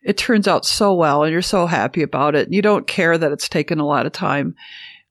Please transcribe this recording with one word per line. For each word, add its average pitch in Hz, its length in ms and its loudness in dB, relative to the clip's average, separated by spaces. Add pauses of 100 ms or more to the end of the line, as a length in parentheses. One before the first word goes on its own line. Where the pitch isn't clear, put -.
it 202 140 -2
turns 214 300 0
out 170 180 0
so 202 280 2
well 151 300 2
and 160 80 2
you're 170 100 0
so 180 260 0
happy 147 340 -2
about 147 340 0
it. 131 120 0
And - 60 -4
you 202 80 2
don't 208 260 2
care 165 300 2
that 156 140 0
it's - 180 -6
taken 160 300 -2
a 147 80 -2
lot 135 180 0
of 151 60 -6
time. 143 440 -4 (560)